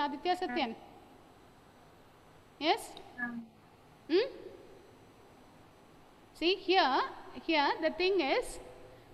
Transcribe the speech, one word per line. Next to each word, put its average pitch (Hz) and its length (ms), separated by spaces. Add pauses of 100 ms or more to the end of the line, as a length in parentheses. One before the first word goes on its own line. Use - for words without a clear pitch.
Aditya 302 320
Satyan? 247 400 (1800)
Yes? 359 320 (1160)
Hmm? 403 220 (2000)
See, 349 200
here, 349 460 (420)
here 302 260 (140)
the 320 80
thing 359 300
is, 311 380 (560)